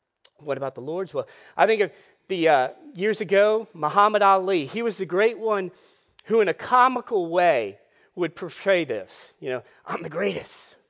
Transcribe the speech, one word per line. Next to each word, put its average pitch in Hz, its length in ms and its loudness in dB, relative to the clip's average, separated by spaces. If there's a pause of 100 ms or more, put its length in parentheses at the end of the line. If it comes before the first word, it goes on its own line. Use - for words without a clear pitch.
(380)
What 147 180 -6
about 135 180 -8
the 127 60 -14
Lord's 165 320 -8
will? 135 160 -6 (280)
I 180 100 4
think 214 160 0
of 170 100 -4 (360)
the, 170 200 0
uh, 135 200 4 (260)
years 202 260 -4
ago, 208 540 2
Muhammad 202 480 2
Ali, 190 420 2
he 202 180 -6
was 220 140 -4
the 190 100 -6
great 202 320 0
one 202 320 -4 (540)
who 220 160 2
in 196 80 2
a 160 60 0
comical 247 760 0
way 147 500 2 (360)
would 170 200 -4
portray 180 500 -2
this. 107 540 -10
You 143 120 -10
know, 127 120 -4 (220)
"I'm 165 180 -8
the 160 80 -10
greatest. 180 640 -8 (160)